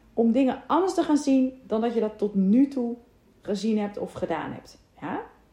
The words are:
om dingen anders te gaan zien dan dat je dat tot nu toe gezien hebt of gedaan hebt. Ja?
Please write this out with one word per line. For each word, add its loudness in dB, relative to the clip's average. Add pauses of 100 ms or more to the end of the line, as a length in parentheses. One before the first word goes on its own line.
(140)
om 2
dingen 2
anders 2
te 0
gaan 2
zien 2
dan -2
dat -2
je 0
dat -4
tot -2
nu 4
toe -4 (440)
gezien -2
hebt -6
of -8
gedaan -6
hebt. -18 (220)
Ja? -8 (320)